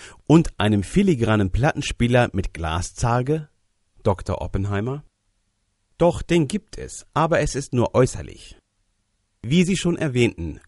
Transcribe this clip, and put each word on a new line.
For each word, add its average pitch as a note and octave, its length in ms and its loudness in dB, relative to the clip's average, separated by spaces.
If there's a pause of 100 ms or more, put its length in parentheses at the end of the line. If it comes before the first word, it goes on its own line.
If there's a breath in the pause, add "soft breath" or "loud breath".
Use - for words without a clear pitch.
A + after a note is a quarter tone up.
(240 loud breath)
und D#3 360 4
einem G2+ 240 2
filigranen A2 680 2
Plattenspieler A#2+ 840 0
mit - 220 -4
Glaszarge? B2 960 -2 (560)
Doktor - 360 -2
Oppenheimer? G2+ 600 -4 (960)
Doch, E3+ 240 2
den E3+ 240 2
gibt - 320 -8
es, - 340 -14
aber D#3+ 280 2
es D3 160 -2
ist - 160 -8
nur A#2+ 240 0
äußerlich. - 600 -2 (920)
Wie E3+ 140 4
Sie F3 140 2
schon - 200 0
erwähnten, A#2 720 0